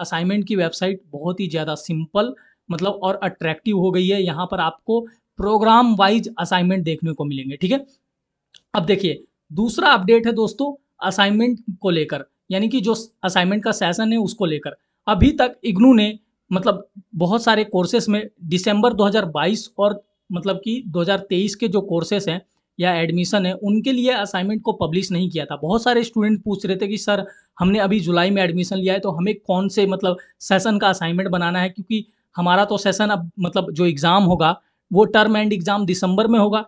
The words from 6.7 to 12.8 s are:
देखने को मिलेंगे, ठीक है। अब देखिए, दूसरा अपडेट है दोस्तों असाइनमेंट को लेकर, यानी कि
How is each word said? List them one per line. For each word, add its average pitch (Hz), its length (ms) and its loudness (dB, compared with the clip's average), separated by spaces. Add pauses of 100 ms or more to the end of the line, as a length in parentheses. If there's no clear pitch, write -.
देखने 160 280 -4
को 147 120 -6
मिलेंगे, 135 320 -6
ठीक 185 160 -2
है। 269 120 -2 (920)
अब 196 120 0
देखिए, 190 360 -2 (280)
दूसरा 233 400 0
अपडेट 226 360 4
है 233 80 0
दोस्तों 262 380 -2 (300)
असाइनमेंट 208 580 0 (200)
को 190 100 0
लेकर, 151 340 -2 (260)
यानी 196 180 0
कि 254 120 0